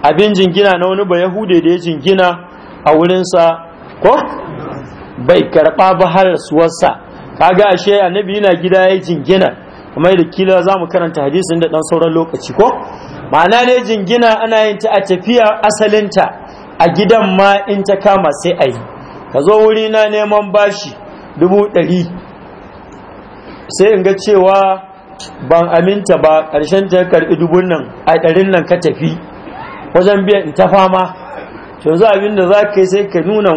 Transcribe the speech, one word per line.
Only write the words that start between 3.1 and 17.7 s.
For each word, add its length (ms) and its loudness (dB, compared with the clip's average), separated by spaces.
ko? 120 6
Bai 160 4
karɓa 460 2
ba 100 4
har 180 2
rasuwarsa. 640 0
Kaga 300 4
ashe 320 2
annabi 340 -2
yana 260 2
gida 200 2
ya 80 2
jingina, 500 0
kamar 180 2
yadda 180 2
kila 320 0
za 160 0
mu 100 -6
karanta 340 -4
hadisin 380 -2
da 80 0
ɗan 120 -2
sauran 240 0
lokaci, 400 -4
ko? 140 4
Ma'ana 340 2
dai 180 2
jingina 580 0
ana 240 0
yin 120 -4
ta 140 -2
a 80 2
tafiya 600 0
asalinta, 600 0
a 140 4
gidan 440 2
ma 180 4
in 140 -2